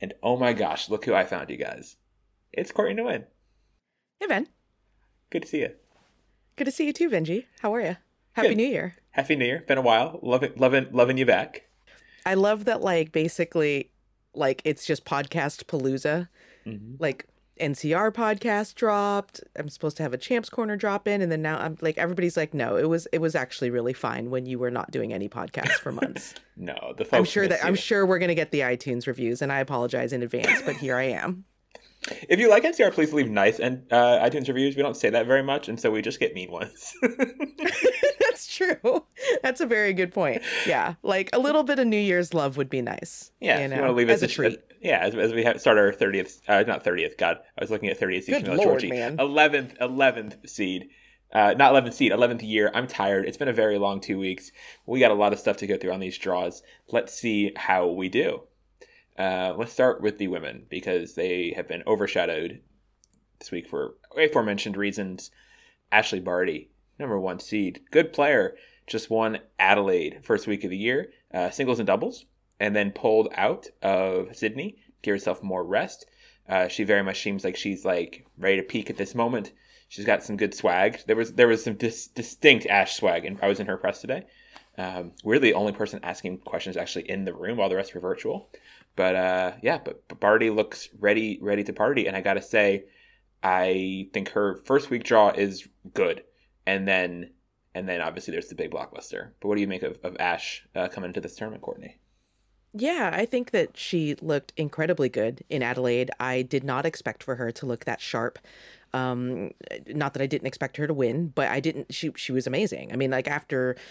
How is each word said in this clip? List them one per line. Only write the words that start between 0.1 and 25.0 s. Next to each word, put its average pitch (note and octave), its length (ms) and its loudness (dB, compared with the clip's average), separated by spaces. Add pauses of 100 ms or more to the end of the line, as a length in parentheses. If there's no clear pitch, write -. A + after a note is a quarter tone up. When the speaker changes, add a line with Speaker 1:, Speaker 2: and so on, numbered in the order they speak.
Speaker 1:
oh B2 140 2
my B2 160 2
gosh, F#2 380 -2
look G#2 160 -4
who A2+ 100 0
I F#2 80 4
found, F2+ 260 -8
you B1+ 60 -10
guys. - 400 -12 (560)
It's G#3+ 180 -6
Courtney G#3 320 -2
Nguyen. E3+ 220 -6 (960)
Speaker 2:
Hey, G4 80 -6
Ben. B3+ 220 0 (800)
Speaker 1:
Good - 140 -6
to - 40 -20
see D3+ 140 -4
you. - 80 -2 (880)
Speaker 2:
Good C4+ 80 -2
to C4+ 60 -4
see D4+ 140 -2
you D4 60 0
too, E4 180 0
Benji. F3 360 -2 (160)
How G#3+ 120 0
are A#3+ 60 -2
you? F3 160 -2 (380)
Happy D#3+ 160 4
Speaker 1:
Good. A#2+ 80 2
Speaker 2:
New A#3+ 100 2
Year. F3+ 280 -2 (160)
Speaker 1:
Happy C#3 260 0
New B2 80 2
Year. C3 200 -2
Been C3+ 120 2
a C3 40 2
while. A#2+ 400 4
Loving, B2+ 360 0
loving, C3 340 4
loving B2 260 6
you C3 80 2
back. - 440 2 (560)
Speaker 2:
I F#3 80 0
love G#3 320 2
that, A3 160 0
like, E3+ 320 0
basically, D#3 760 0 (440)
like, C3+ 320 0
it's D3+ 200 -2
just D3+ 200 -2
podcast D3 580 -4
palooza. D3 640 -2 (400)
Speaker 1:
Mm-hmm. A2 320 -14
Speaker 2:
Like, C#3+ 280 -4 (300)
N D3 160 -2
C D3+ 200 -2
R G#3 180 2
podcast G#3+ 640 -2
dropped. G3+ 640 0 (140)
I'm D3 140 -8
supposed D3+ 260 -6
to D#3+ 80 -6
have B2+ 100 -4
a C3 40 -2
Champs - 320 -2
Corner G#3+ 260 -4
drop G3+ 320 -2
in, G#3 140 0
and F3 100 0
then D#3 100 -2
now D#3 160 -2
I'm, D#3+ 220 -6
like, D#3+ 180 -2
everybody's F3 380 0
like, D#3 180 -2
"No, B2 220 0
it C#3+ 140 2
was, E3 240 0
it D#3+ 60 2
was D#3+ 140 0
actually C3 360 -2
really A#2+ 240 -2
fine A#2+ 360 -6
when B2+ 160 -4
you B2+ 140 -6
were B2 120 -2
not B2 200 -6
doing A2+ 220 -4